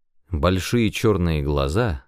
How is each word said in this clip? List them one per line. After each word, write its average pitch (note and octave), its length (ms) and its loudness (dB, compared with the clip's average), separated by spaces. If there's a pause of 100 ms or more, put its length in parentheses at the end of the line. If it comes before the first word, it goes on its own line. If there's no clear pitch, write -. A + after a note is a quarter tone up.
(320)
Большие F#2 580 0
черные E2+ 540 0
глаза, D2 640 -2